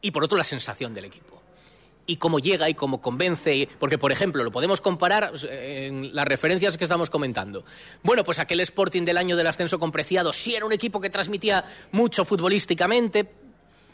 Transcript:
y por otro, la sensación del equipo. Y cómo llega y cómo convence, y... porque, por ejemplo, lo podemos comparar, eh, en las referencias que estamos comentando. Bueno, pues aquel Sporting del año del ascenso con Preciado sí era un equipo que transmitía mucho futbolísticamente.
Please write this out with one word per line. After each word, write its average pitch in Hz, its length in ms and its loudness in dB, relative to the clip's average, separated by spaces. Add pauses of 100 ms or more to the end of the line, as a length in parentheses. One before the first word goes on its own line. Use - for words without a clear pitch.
y 208 100 -2
por 143 120 0
otro, 190 140 2
la 165 60 2
sensación 120 500 -4
del 98 120 -12
equipo. - 360 -20 (640)
Y 170 120 -4
cómo 165 200 2
llega 160 320 2
y 151 60 0
cómo 135 260 -4
convence, 156 540 0
y... 135 100 0
porque, 143 320 -2
por 139 140 0
ejemplo, 139 320 0
lo 113 80 -4
podemos 180 300 0
comparar, 185 520 2 (160)
eh, 135 380 -8
en 135 280 -8
las 143 120 0
referencias 165 500 2
que 175 60 -4
estamos 170 260 0
comentando. 104 560 -4 (380)
Bueno, 220 200 4
pues 165 140 0
aquel 170 220 0
Sporting 180 420 0
del 175 160 2
año 180 180 0
del 165 120 2
ascenso 165 320 -2
con 165 120 -2
Preciado 160 400 0
sí 233 220 -2
era 220 140 -2
un 220 60 0
equipo 214 280 -2
que 190 80 -2
transmitía 196 560 0 (260)
mucho 214 320 4
futbolísticamente. 196 1040 2 (680)